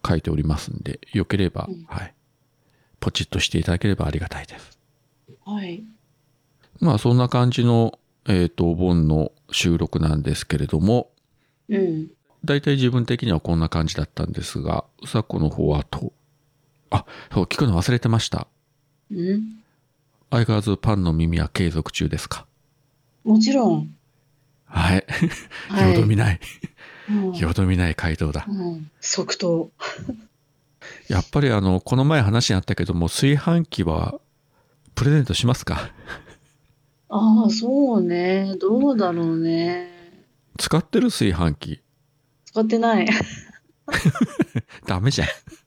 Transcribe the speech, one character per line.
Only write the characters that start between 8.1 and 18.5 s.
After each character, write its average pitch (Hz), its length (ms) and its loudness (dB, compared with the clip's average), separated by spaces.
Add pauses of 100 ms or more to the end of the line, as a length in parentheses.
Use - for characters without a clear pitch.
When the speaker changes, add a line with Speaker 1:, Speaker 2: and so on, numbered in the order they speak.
Speaker 1:
え 90 180 4
ー 85 40 2
と、 85 220 0
お 85 40 0
盆 87 320 4
の 78 240 2 (200)
収 85 260 2
録 - 220 -2
な 78 160 2
ん 73 80 -2
で 69 100 -2
す - 140 -10
け 78 100 -2
れ 71 80 -2
ど 78 140 0
も、 107 320 2 (580)
Speaker 2:
う 208 80 -2
ん。 165 300 -2 (360)
Speaker 1:
大 143 180 0
体 143 140 0
自 127 140 2
分 120 160 0
的 120 180 -4
に 117 80 0
は 80 80 2
こ 85 160 -2
ん 82 40 2
な 80 100 0
感 80 160 0
じ 76 100 -4
だ - 80 -2
っ - 40 -8
た - 180 -6
ん 80 60 -6
で - 100 -8
す - 200 -8
が、 78 240 -4 (160)
う - 60 -16
さ 113 140 -2
こ - 180 -4
の 78 100 2
方 78 180 -2
は 76 160 0
と、 - 280 -8 (800)
あ、 - 160 -2 (260)
そ 101 100 0
う、 - 20 2
聞 - 160 -6
く 147 80 2
の 87 120 2
忘 90 120 0
れ 123 80 2
て - 80 -2
ま 113 120 2
し - 100 -4
た。 - 180 -6 (640)